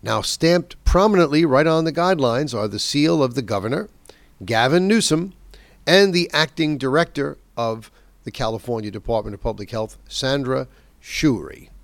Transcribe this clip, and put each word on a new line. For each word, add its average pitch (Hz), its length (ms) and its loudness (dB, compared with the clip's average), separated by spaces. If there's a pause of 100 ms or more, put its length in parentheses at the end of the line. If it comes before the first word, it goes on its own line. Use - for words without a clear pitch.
Now 110 180 -2
stamped 175 600 0
prominently 175 600 4
right 151 240 4
on 160 180 2
the 160 80 -4
guidelines 147 600 0
are 110 140 -2
the 104 120 -6
seal 151 440 2
of 123 100 -2
the 131 80 -4
governor, 113 480 -4 (560)
Gavin 131 420 2
Newsom, 190 460 0 (520)
and 190 280 4
the 175 180 -2
acting 151 460 -2
director 139 600 -2 (200)
of 113 340 -6 (320)
the 110 80 -14
California 113 600 -6
Department 107 420 -4
of 95 80 -16
Public 107 300 -8
Health, 110 260 -8 (100)
Sandra 131 600 -4 (340)
Shuri. - 680 -4 (120)